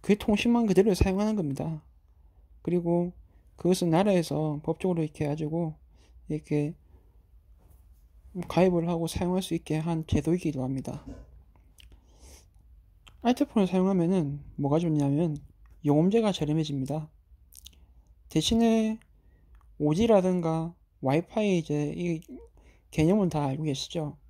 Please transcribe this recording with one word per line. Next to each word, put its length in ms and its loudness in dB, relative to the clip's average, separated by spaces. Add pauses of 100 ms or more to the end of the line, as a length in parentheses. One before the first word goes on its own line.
그 160 2
통신망 480 0
그대로 300 4
사용하는 400 0
겁니다. 480 -6 (800)
그리고 500 0 (440)
그것은 340 2
나라에서 720 2
법적으로 400 -2
이렇게 220 -4
해가지고 500 -4 (540)
이렇게 440 -2 (1700)
가입을 420 2
하고 160 -2
사용할 380 -2
수 100 -6
있게 240 -4
한 300 -4
제도이기도 560 -2
합니다. 420 -8 (2250)
알트폰을 460 2
사용하면은 760 2 (140)
뭐가 240 2
좋냐면 580 0 (480)
요금제가 460 4
저렴해집니다. 800 -4 (1160)
대신에 680 2 (800)
오지라든가 960 2 (280)
와이파이 580 0
이제 360 -4
이 260 -4 (680)
개념은 400 2
다 160 -2
알고 200 -4
계시죠? 520 -6 (120)